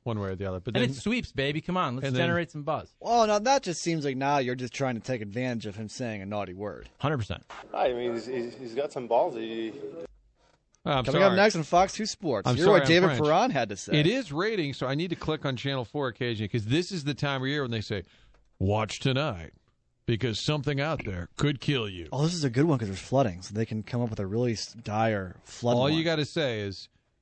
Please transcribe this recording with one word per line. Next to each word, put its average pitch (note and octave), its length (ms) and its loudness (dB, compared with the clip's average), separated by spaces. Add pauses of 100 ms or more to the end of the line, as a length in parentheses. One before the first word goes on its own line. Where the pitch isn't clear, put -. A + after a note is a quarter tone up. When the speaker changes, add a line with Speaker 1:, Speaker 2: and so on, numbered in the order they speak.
Speaker 1:
one A2 160 -2
way G2 100 -2
or F#2+ 60 -4
the G2 100 -4
other. F#2 140 -4
But A2 160 -4
Speaker 2:
And C3 80 4
Speaker 1:
then A#3 80 2
Speaker 2:
it's C3+ 120 -8
sweeps, A3+ 280 -2
baby. D3 300 -2
Come F3+ 160 -2
on, D3 200 0
let's C3+ 100 -2
Speaker 1:
and C3 80 0
then E3+ 80 4
Speaker 2:
generate E3+ 280 0
some D3 120 -10
buzz. D3 360 -4
Speaker 3:
Well, A3+ 280 4
now G#3 100 4
that C4 260 4
just E3+ 180 -4
seems D#3+ 240 0
like C3 120 0
now C#3 220 4
you're B2+ 160 0
just B2+ 180 -6
trying C3 220 0
to G#2+ 60 -6
take B2 200 -4
advantage A2+ 460 -4
of G2 80 -8
him A2 140 -8
saying A2 340 -6
a - 20 -8
naughty G2 300 -4
word. F#2+ 340 -8 (100)
Speaker 2:
Hundred D3 180 0
percent. - 260 -6 (300)
Speaker 4:
I C3 200 2
mean, A#2+ 200 -2
he's, A2+ 120 -4
he's, A#2+ 300 -6
he's A#2+ 180 -12
got C#3+ 180 -2
some B2+ 160 -6
balls. C3 280 4
He A2+ 380 -6 (1120)
Speaker 1:
I'm C#3 200 0
Speaker 3:
Coming D3+ 160 2
Speaker 1:
sorry. G3 100 8
Speaker 3:
up F#3 40 2
next G3+ 220 6
on D#3 60 0
Fox F3+ 300 4
two G#3+ 120 -6
Sports, A#2+ 420 -2
Speaker 1:
I'm B2 80 4
Speaker 3:
hear D#3 100 4
Speaker 1:
sorry, G3+ 140 10
Speaker 3:
what - 40 4
Speaker 1:
I'm C3+ 40 0
Speaker 3:
David F3 200 8
Speaker 1:
French. C#3 160 2
Speaker 3:
Perron F#3 280 4
had A#2+ 180 0
to G2+ 60 -6
say. - 240 0
Speaker 1:
It D3+ 80 6
is A3+ 240 0
ratings, E3+ 460 -2
so C3 100 -2
I C3+ 80 0
need E3+ 140 -2
to E3+ 60 -4
click D#3 300 -4
on C3+ 120 -2
Channel C3+ 280 -2
four C#3+ 220 -2
occasionally A2 400 -2
'cause A2 180 -2
this D#3 260 2
is E3 120 -4
the C#3+ 100 -2
time C#3 300 -2
of C3 60 -2
year D3 140 -2
when A#2+ 80 -4
they A2 100 -2
say, G2 220 -4 (560)
"Watch G#2 420 0
tonight C3 500 -2 (540)
because A#2 340 0
something D3 400 -2
out D#3 260 -2
there F2+ 300 -6
could C#3+ 240 0
kill A#2+ 300 -2
you." E2+ 240 -10
Speaker 3:
Oh, C3+ 100 0
this E3+ 100 2
is D#3+ 120 -2
a C3 40 2
good B2 140 4
one D3+ 160 4
'cause G#2+ 80 -2
there's F#2+ 120 -4
flooding, A2 420 0
so G2+ 120 -12
they A2 120 -2
can A2 180 -4
come A#2+ 180 -4
up A#2 80 -2
with G#2 120 -6
a G2 40 -4
really A2+ 280 0
s-, - 200 -8
dire G#2+ 680 -2
flood A#2+ 320 0
Speaker 1:
All B2 60 4
Speaker 3:
one. C#3+ 120 2
Speaker 1:
you D#3+ 120 2
gotta D#3 200 0
say B2 360 -2
is, G2 260 -8 (340)